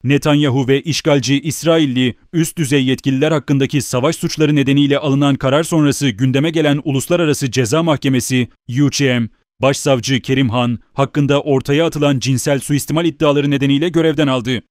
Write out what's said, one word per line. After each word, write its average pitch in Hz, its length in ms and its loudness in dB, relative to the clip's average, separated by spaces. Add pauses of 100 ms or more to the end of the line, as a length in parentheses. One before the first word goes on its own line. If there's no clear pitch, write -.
Netanyahu 139 640 2
ve 139 140 2
işgalci 143 580 0
İsrailli 143 720 0 (180)
üst 160 260 -2
düzey 139 260 0
yetkililer 135 480 0
hakkındaki 139 480 0
savaş 127 360 -2
suçları 156 400 0
nedeniyle 139 420 2
alınan 143 360 0
karar 135 280 0
sonrası 151 460 0
gündeme 131 420 0
gelen 151 340 0
Uluslararası 147 680 0
Ceza 127 320 -2
Mahkemesi, 131 680 0 (340)
U 139 80 2
C 127 280 0
M, 113 100 -2 (340)
Başsavcı 135 580 0
Kerim 135 300 0
Han 120 280 -2 (160)
hakkında 139 460 0
ortaya 143 460 0
atılan 143 320 0
cinsel 131 420 -2
suistimal 151 460 -2
iddiaları 143 440 0
nedeniyle 139 380 0
görevden 160 380 2
aldı. 127 440 -2